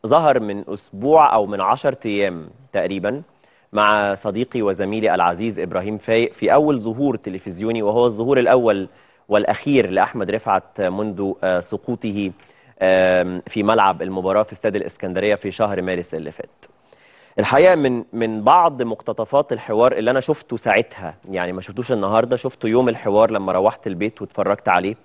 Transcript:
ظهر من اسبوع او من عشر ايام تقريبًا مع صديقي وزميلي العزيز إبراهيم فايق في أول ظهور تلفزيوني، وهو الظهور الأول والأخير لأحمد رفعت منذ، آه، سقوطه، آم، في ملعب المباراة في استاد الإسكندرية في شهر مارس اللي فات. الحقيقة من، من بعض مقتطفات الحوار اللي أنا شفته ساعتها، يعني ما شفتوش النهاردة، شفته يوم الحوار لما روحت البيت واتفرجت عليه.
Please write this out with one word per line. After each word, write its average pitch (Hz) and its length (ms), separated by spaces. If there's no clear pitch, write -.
ظهر 143 320
من 101 300
اسبوع 135 640
او 107 120
من 98 160
عشر 131 340
ايام 98 440
تقريبًا 98 480
مع 104 400
صديقي 110 480
وزميلي 101 540
العزيز 92 440
إبراهيم 92 380
فايق 113 360
في 101 200
أول 147 260
ظهور 117 360
تلفزيوني، 101 680
وهو 110 240
الظهور 120 340
الأول 113 480
والأخير 107 600
لأحمد 92 420
رفعت 104 500
منذ، 95 520
آه، 92 160
سقوطه، 101 720
آم، 92 680
في 107 160
ملعب 101 380
المباراة 95 420
في 107 100
استاد 104 220
الإسكندرية 98 600
في 98 160
شهر 101 300
مارس 90 340
اللي 76 160
فات. - 340
الحقيقة 151 360
من، 127 280
من 110 300
بعض 151 380
مقتطفات 117 720
الحوار 117 380
اللي 110 200
أنا 131 80
شفته 123 380
ساعتها، 98 580
يعني 90 240
ما 92 80
شفتوش 113 300
النهاردة، 113 440
شفته 123 340
يوم 123 200
الحوار 110 420
لما 95 220
روحت 98 340
البيت 104 340
واتفرجت 101 480
عليه. 92 360